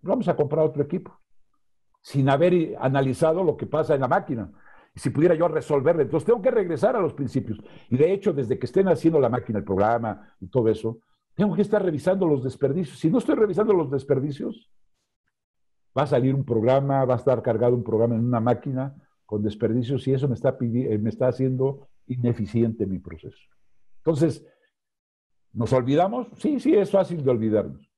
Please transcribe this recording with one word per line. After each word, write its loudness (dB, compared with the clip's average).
Vamos -2
a 0
comprar 0
otro -2
equipo, -6
sin 0
haber 4
i-, 0
analizado 0
lo 0
que -8
pasa 0
en 0
la -2
máquina. -2
Y -16
si -2
pudiera 4
yo 2
resolverle, 0
entonces -2
tengo 2
que 2
regresar 0
a 0
los 0
principios. -6
Y 0
de 4
hecho, 0
desde -2
que -6
estén 2
haciendo 4
la 4
máquina, -2
el -6
programa 0
y -14
todo 2
eso, -2
tengo 0
que 2
estar 2
revisando 0
los 2
desperdicios. -2
Si 0
no 2
estoy 0
revisando 2
los 0
desperdicios, -4
va 2
a 0
salir 2
un -2
programa, 2
va 2
a -2
estar 0
cargado 2
un -2
programa 2
en 0
una 0
máquina -2
con -4
desperdicios -2
y 2
eso -2
me -2
está -2
pidi-, -2
eh, 0
me -2
está 0
haciendo -2
ineficiente -2
mi -6
proceso. -18
Entonces, 0
¿nos -2
olvidamos? 0
Sí, -2
sí, 2
es 2
fácil 0
de 2
olvidarnos. -2